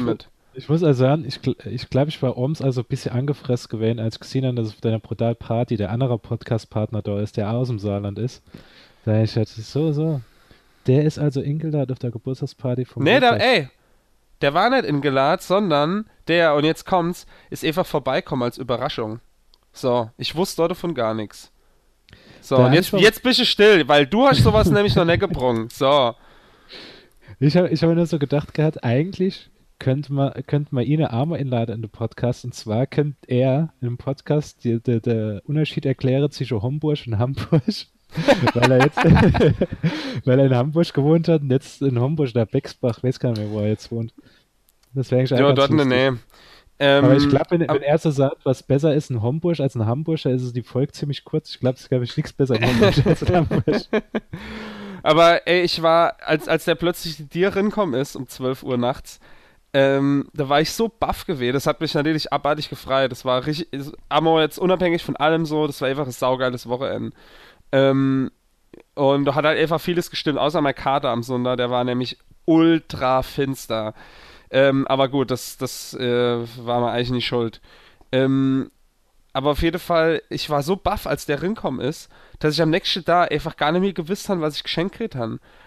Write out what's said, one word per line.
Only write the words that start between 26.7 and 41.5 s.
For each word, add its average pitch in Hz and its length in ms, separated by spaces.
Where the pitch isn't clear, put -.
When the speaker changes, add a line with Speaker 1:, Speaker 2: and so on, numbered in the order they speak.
Speaker 1:
Ich 147 180
hab, 180 140
ich 156 120
hab 165 100
nur 170 120
so 160 140
gedacht 143 340
gehabt, 156 300
eigentlich 175 640
könnte 135 340
man, 139 180
könnte 147 260
man 123 120
ihn 151 180
auch 120 220
mal 165 140
einladen 117 360
in 113 60
den 110 100
Podcast. - 540
Und 123 100
zwar 113 320
könnte 147 300
er 131 540
im 120 160
Podcast - 640
die, 117 160
die, 117 220
der 107 440
Unterschied 147 400
erklären 135 460
zwischen 117 300
Homburg 147 460
und 113 100
Hamburg. 131 460
<laughs> 190 380
Weil 123 180
er 127 140
jetzt, - 180
<laughs> 196 1200
weil 131 140
er 135 60
in 131 100
Hamburg 151 380
gewohnt 156 340
hat 160 140
und 139 100